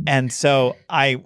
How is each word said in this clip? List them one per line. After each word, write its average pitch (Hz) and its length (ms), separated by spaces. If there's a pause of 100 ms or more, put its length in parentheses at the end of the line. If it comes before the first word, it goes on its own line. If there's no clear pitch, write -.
and 131 240
so 135 460 (120)
I 139 360